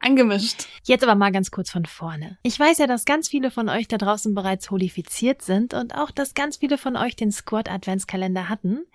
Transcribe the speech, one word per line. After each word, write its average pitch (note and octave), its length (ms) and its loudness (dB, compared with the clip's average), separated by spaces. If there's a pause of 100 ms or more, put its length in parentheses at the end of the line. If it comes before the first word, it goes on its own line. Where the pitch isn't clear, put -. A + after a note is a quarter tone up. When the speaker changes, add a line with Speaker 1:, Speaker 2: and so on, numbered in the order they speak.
Speaker 1:
angemischt. A#3 640 4 (160)
Speaker 2:
Jetzt B3+ 220 4
aber A#3 100 6
mal G3 160 4
ganz F#3+ 220 0
kurz - 180 -6
von E3+ 140 -4
vorne. D#3+ 580 -10
Ich - 160 -2
weiß D#4 200 6
ja, D4 100 4
dass B3 160 0
ganz D4+ 240 0
viele C4 240 0
von A3+ 160 -4
euch G3+ 180 -2
da A3+ 120 -2
draußen G#3 360 0
bereits F#3+ 380 -2
holifiziert F#3+ 720 -2
sind G#3 320 0
und A#3+ 200 -6
auch, D4 160 -4
dass C#4 240 -6
ganz C#4+ 220 -4
viele C#4+ 200 0
von C4 200 -4
euch A#3+ 180 -2
den G#3+ 160 0
Squad - 400 -4
Adventskalender F#3 800 -4
hatten. G#3+ 320 -2 (140)